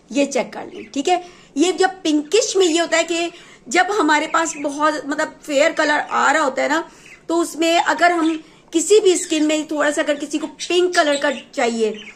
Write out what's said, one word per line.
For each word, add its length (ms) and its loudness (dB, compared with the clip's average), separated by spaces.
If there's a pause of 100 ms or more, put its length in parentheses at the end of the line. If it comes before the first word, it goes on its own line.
(100)
ये 160 0
check 260 -6
कर 140 -12
लें, 240 -16
ठीक 180 -4
है। 140 2 (340)
ये 160 2
जब 180 2 (120)
pinkish 540 0
में 100 4
ये 120 2
होता 180 0
है 80 2
कि 260 -2 (380)
जब 220 2
हमारे 360 2
पास 300 -2
बहुत, 500 -2
मतलब, 360 -4
fair 300 0
color 280 0
आ 300 0
रहा 120 2
होता 200 -2
है 60 -2
ना, 200 -2 (400)
तो 80 0
उसमें 420 0
अगर 340 2
हम 300 0 (300)
किसी 280 4
भी 160 4
skin 300 -2
में 200 0
थोड़ा 240 0
सा, 120 -2
अगर 120 0
किसी 240 -6
को 80 -6
pink 480 0
color 220 2
का 140 0
चाहिए, 640 -2 (240)